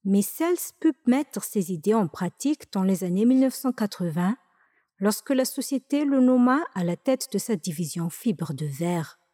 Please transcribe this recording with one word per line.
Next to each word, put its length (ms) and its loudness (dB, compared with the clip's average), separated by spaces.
Mais 180 4
Sells 580 -2
put 140 2
mettre 380 0
ses 280 -4
idées 220 0
en 140 2
pratique 640 -4
dans 100 0
les 220 0
années 220 2
mille 140 6
neuf 140 2
cent 180 -4
quatre-vingts, 640 -2
lorsque 320 -2
la 140 2
société 600 -2
le 160 2
nomma 400 4
à 80 -2
la 140 0
tête 360 -2
de 60 -2
sa 160 -2
division 540 -6
fibres 460 -4
de 120 -6
verre. 540 -4